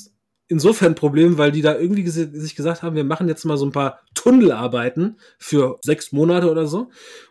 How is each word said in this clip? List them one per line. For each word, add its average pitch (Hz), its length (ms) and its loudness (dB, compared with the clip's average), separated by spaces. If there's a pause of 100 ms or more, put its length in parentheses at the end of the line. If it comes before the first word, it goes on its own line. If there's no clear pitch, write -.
(480)
insofern 170 440 2
ein - 20 -6
Problem, 156 420 2
weil 147 160 2
die 156 80 -2
da 151 180 2
irgendwie 185 260 -2
gese-, 165 280 -6
sich 156 240 -12
gesagt 165 260 -4
haben, 165 140 -6
wir 147 80 -2
machen 160 240 -2
jetzt 156 160 -6
mal 151 140 -2
so 139 80 -2
ein 139 40 -4
paar 139 300 -4 (140)
Tunnelarbeiten 143 1080 2 (180)
für 135 440 0
sechs - 280 -4
Monate 170 400 2
oder 160 160 0
so. 190 220 -6 (420)